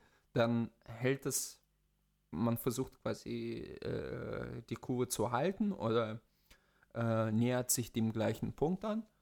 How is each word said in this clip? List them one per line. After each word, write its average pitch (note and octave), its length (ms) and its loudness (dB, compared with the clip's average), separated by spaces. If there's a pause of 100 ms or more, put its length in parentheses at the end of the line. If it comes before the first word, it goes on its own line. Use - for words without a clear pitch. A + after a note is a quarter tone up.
(320)
dann A#2 380 2 (140)
hält B2+ 420 -2
es, - 320 -4 (720)
man A#2 280 2
versucht C3 440 -4
quasi, A#2 600 -6 (200)
äh, A#2+ 840 -6
die A#2 80 -4
Kurve B2 320 -2
zu G#2+ 240 0
halten F#3+ 400 0
oder, A2+ 480 0 (720)
äh, A2+ 380 2
nähert B2 400 4
sich A#2 200 0
dem A2+ 200 2
gleichen A2 400 0
Punkt F3 320 0
an. A3 200 -2 (180)